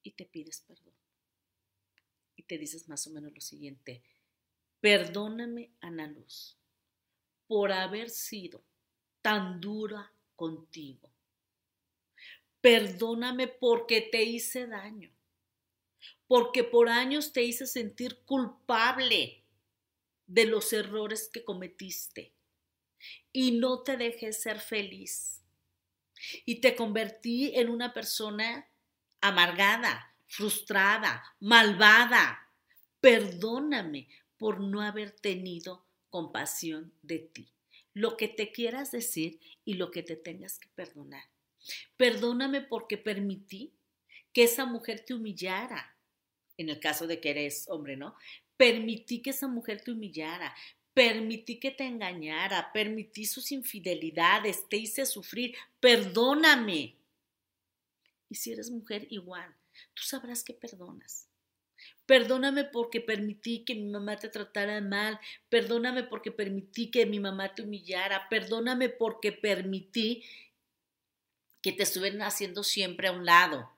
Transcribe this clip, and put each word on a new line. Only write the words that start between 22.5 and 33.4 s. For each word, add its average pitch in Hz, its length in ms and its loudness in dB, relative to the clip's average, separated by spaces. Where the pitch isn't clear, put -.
y 254 200 2
no 247 320 0
te 262 140 -2
dejé 233 360 -6
ser 214 260 -6
feliz. 190 840 -8
Y 233 160 -6
te 240 140 6
convertí 233 800 -4
en 240 140 2
una 240 240 -4
persona 220 760 -6
amargada, 190 920 4
frustrada, 202 960 0
malvada. 214 1000 8
Perdóname 214 1080 4